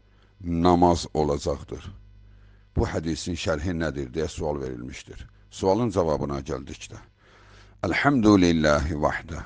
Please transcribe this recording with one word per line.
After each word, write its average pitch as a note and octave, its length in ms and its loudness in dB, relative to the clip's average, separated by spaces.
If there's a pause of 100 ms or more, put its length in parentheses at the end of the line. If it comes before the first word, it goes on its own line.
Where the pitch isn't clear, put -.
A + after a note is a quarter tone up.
(420)
namaz F2 720 4
olacaqdır." D2 720 -4 (920)
Bu A2+ 120 2
hədisin E2 480 -4
şərhi E2 380 -2
nədir C#2+ 400 -4
deyə D#2 140 -2
sual D2+ 340 -4
verilmişdir. C2 680 -12 (200)
Sualın G#2 420 2
cavabına C#2+ 500 0
gəldikdə, - 580 -10 (840)
"Elhamdülillahi E2+ 1080 4
vahdə, D2 520 -4